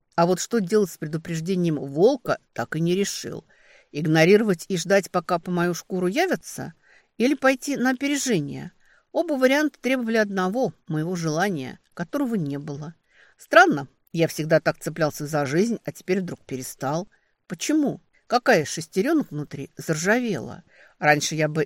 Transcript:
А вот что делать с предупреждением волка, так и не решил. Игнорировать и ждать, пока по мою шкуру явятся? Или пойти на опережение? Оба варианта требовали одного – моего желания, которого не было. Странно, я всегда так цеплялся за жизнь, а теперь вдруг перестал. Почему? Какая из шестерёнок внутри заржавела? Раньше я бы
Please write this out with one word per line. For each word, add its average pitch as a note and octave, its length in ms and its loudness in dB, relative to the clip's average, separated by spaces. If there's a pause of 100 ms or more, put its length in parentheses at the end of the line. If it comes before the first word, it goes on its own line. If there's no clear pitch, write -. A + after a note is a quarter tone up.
(160)
А E3+ 100 6
вот F3+ 140 2
что A#3 200 0
делать G3 300 2
с - 60 -16
предупреждением E3 800 -2
волка, D#3 640 2 (160)
так - 200 -6
и D#3+ 60 -4
не E3+ 140 2
решил. - 500 -4 (480)
Игнорировать E3 760 4
и F#3+ 80 -2
ждать, F#3 340 2
пока F3 280 -2
по F3+ 120 -6
мою F3 240 0
шкуру F3+ 320 -4
явятся? G3+ 640 -2 (460)
Или C4 160 2
пойти C4+ 420 0
на B3+ 140 2
опережение? G#3+ 800 -2 (400)
Оба D#4 220 0
варианта C4+ 460 2
требовали B3 360 0
одного – G3+ 560 0 (140)
моего D#3+ 280 -2
желания, D#3+ 640 -2 (160)
которого A#3+ 400 -4
не C#3+ 240 -2
было. D3+ 360 -10 (420)
Странно, D4 520 0 (240)
я E3 140 0
всегда D#3 320 -2
так D#3 200 -2
цеплялся D#3 480 -4
за D3 200 -2
жизнь, F#3 380 -2
а - 80 -8
теперь F#3+ 280 -4
вдруг E3+ 240 -10
перестал. C3+ 640 -8 (380)
Почему? C#4+ 540 0 (280)
Какая G#3+ 360 4
из - 40 -6
шестерёнок B3 600 -2
внутри D3 460 -10
заржавела? E3+ 840 -2 (360)
Раньше D3+ 360 2
я D3+ 140 0
бы D3+ 180 -2